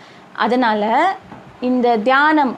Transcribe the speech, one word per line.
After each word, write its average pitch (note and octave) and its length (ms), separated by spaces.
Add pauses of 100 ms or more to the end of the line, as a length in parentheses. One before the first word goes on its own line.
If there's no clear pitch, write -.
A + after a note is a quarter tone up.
(320)
அதனால A3 800 (480)
இந்த B3 360
தியானம் C4+ 600